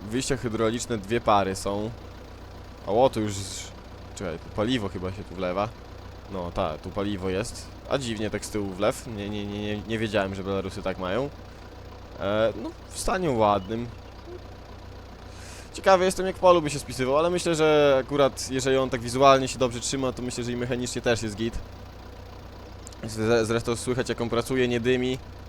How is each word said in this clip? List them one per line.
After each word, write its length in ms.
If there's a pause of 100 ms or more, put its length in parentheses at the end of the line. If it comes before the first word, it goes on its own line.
(100)
wyjścia 260
hydrauliczne, 640
dwie 220
pary 360
są. 340 (960)
O, 240
tu 100
już 120
z-, 400 (420)
czekaj, 240
tu 180
paliwo 320
chyba 240
się 120
tu 100
wlewa. 340 (640)
No, 220
ta, 240
tu 120
paliwo 380
jest. 380 (240)
A 80
dziwnie 320
tak 140
z 60
tyłu 200
wlew. 360
Nie, 240
nie, 160
nie, 160
nie, 200
nie 160
wiedziałem, 360
że 100
Belarusy 380
tak 160
mają. 320 (920)
E, 320 (100)
no, 80 (200)
w 80
stanie 320
ładnym. 560 (1900)
Ciekawy 320
jestem, 220
jak 100
w 20
polu 240
by 80
się 80
spisywał, 400
ale 120
myślę, 240
że 460
akurat 500
jeżeli 260
on 140
tak 100
wizualnie 480
się 100
dobrze 220
trzyma, 320
to 100
myślę, 220
że 80
i 40
mechanicznie 460
też 200
jest 140
git. 220 (1500)
Zre-, 400
zresztą 320
słychać, 320
jak 120
on 80
pracuje, 400
nie 120
dymi. 380 (300)